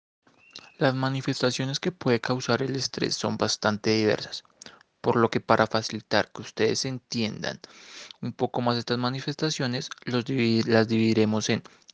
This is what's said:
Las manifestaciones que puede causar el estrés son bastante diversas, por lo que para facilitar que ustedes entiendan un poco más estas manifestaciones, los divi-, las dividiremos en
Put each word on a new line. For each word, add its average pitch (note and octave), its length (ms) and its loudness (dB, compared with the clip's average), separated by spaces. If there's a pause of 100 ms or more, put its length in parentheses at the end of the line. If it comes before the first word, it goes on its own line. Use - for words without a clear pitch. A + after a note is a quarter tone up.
(760)
Las C3+ 160 2
manifestaciones C3 840 -2
que F3+ 140 -4
puede A#2+ 260 2
causar B2+ 440 0
el C3 120 -2
estrés - 400 -4
son A2 220 -2
bastante G#2+ 540 0
diversas, A2 520 0 (580)
por A#2+ 140 2
lo A#2 140 4
que A2 120 -2
para A2 260 4
facilitar A2 640 -2
que - 100 -12
ustedes A2+ 440 0
entiendan G#2+ 760 -6 (640)
un B2 120 -6
poco B2+ 280 -4
más A#2+ 160 0
estas A#2+ 220 -2
manifestaciones, C3+ 920 -4 (160)
los A#2+ 200 -2
divi-, A#2 400 2
las A2+ 220 4
dividiremos A2 640 2
en A2 140 -2 (300)